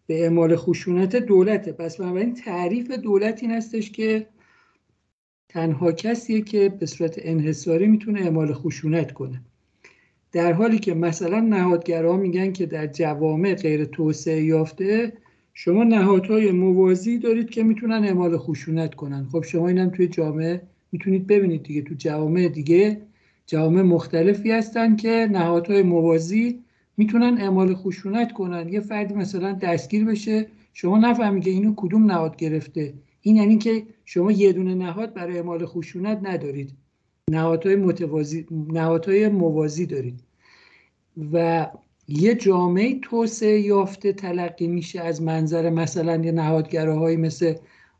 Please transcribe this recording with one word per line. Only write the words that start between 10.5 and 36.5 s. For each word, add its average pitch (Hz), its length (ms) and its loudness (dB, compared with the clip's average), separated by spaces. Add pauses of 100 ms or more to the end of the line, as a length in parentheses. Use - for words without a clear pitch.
حالی 220 260 2
که 180 160 -2
مثلاً 170 460 -2
نهادگرا 180 760 2
می‌گن 190 360 0
که 185 140 -4
در 156 200 -6
جوامع 156 680 0
غیر 151 300 0
توسعه 156 600 -2
یافته 190 680 0 (420)
شما 196 300 2
نهادهای 208 640 4
موازی 185 680 2
دارید 226 320 -2
که 226 120 -2
می‌تونن 220 420 0
اعمال 175 340 0
خشونت 160 560 -4
کنن. 139 380 -8
خب 160 120 -2
شما 170 240 -2
اینم 180 220 2
توی 180 180 0
جامعه 165 540 -4 (300)
می‌تونید 190 340 -2
ببینید 190 360 2
دیگه، 147 200 -6
تو 160 120 -10
جوامع 156 540 0
دیگه، 170 540 2 (440)
جوامع 165 360 2
مختلفی 185 680 2
هستن 226 460 2
که 226 360 0
نهادهای 175 500 2
موازی 175 800 2 (360)
می‌تونن 233 440 2
اعمال 190 340 2
خشونت 202 580 -4
کنن. 175 360 -6
یه 202 120 -4
فردی 208 340 -6
مثلاً 196 380 -4
دستگیر 185 520 -2
بشه، 214 420 -2 (260)
شما 190 260 2
نفهمید 220 460 2
که 190 60 0
اینو 208 260 2
کدوم 208 280 2
نهاد 165 320 2
گرفته، 156 580 -4 (280)
این 214 140 6
یعنی 214 220 6
که 220 280 -2 (180)
شما 185 280 0
یه 190 200 4
دونه 185 220 0
نهاد 185 400 -6
برای 175 220 -8
اعمال 170 300 -6
خشونت 185 560 -6
ندارید، 143 500 -8 (580)